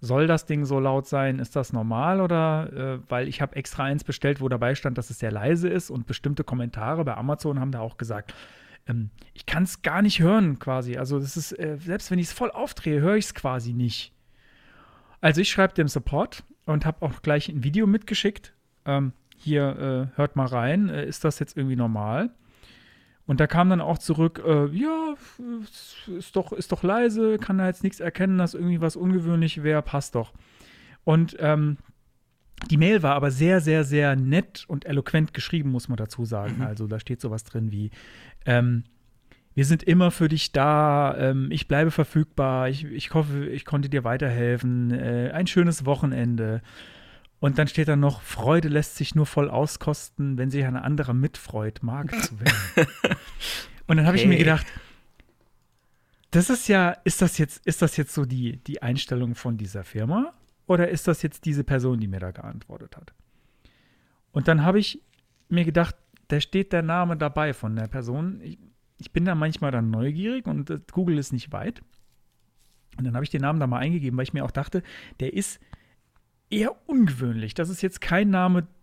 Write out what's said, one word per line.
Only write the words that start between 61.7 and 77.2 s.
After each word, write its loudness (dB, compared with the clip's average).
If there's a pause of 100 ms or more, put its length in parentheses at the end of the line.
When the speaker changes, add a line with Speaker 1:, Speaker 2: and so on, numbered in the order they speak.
Speaker 1:
die -2
mir -6
da -8
geantwortet -16
hat? -20 (1160)
Und 0
dann 6
hab 4
ich 0 (480)
mir 2
gedacht, 2 (340)
da 2
steht -2
der 2
Name 0
dabei -2
von -4
der -4
Person. -6
Ich, -14 (400)
ich -18
bin 0
da 2
manchmal -2
dann 0
neugierig -2
und, -4
äh, -6 (140)
Google 2
ist -4
nicht -6
weit. -8 (1160)
Und -4
dann -4
hab -4
ich -6
den -2
Namen 0
da 0
mal -2
eingegeben, -2
weil -2
ich -8
mir -4
auch -6
dachte, -4 (360)
der -4
ist -6 (880)
eher 0 (140)
ungewöhnlich. 2